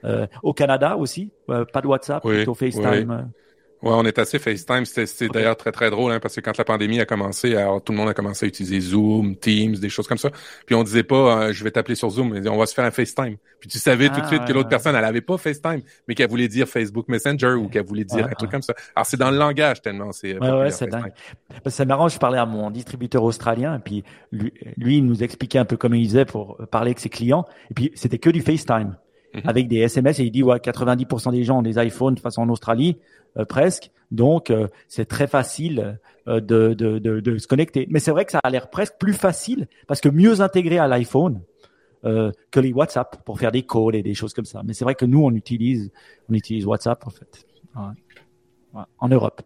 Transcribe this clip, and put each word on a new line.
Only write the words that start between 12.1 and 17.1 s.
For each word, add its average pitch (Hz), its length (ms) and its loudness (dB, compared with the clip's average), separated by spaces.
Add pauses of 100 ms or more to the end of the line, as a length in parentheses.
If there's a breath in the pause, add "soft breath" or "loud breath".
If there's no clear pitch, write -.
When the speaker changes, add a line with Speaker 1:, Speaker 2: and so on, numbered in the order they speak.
Speaker 2:
mais 101 160 -4
on 104 80 0
va 110 100 2
se - 80 -6
faire 127 100 0
un 117 80 0
FaceTime. 120 460 -4 (200 soft breath)
Puis - 100 -20
tu - 100 -8
savais 139 300 4
tout 143 80 0
de 139 60 0
Speaker 1:
Ah, - 60 -4
Speaker 2:
suite 151 140 0
que 120 40 -6
Speaker 1:
ouais, 123 80 -2
Speaker 2:
l'autre 131 120 2
Speaker 1:
ouais. 113 40 -4
Speaker 2:
personne, 143 240 2
elle 113 100 2
avait 110 160 0
pas 185 160 -4
FaceTime, 156 460 -4 (240 soft breath)
mais 120 80 -6
qu'elle 120 160 2
voulait 120 160 0
dire 117 220 0
Facebook 113 400 -4
Messenger 127 460 0